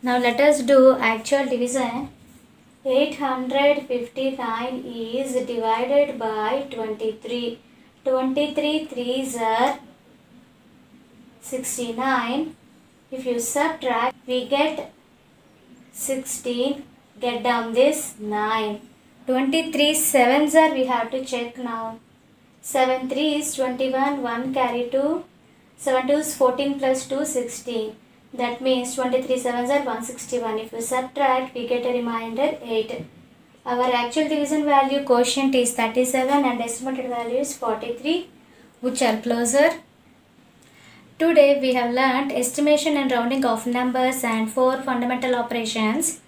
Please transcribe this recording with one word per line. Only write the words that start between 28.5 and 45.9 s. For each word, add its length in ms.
means 320
twenty-three 460
sevens 320
are 120
one 200
sixty-one. 560
If 140
we 80
subtract, 760
we 120
get 180
a 80
remainder 680
eight. 320
Our 280
actual 360
division 360
value 380
quotient 520
is 180
thirty-seven 720
and 160
estimated 480
value 280
is 200
forty-three, 720
which 200
are 200
closer. 480
Today 440
we 120
have 200
learnt 380
estimation 640
and 120
rounding 360
of 200
numbers 580
and 280
four 300
fundamental 520
operations. 960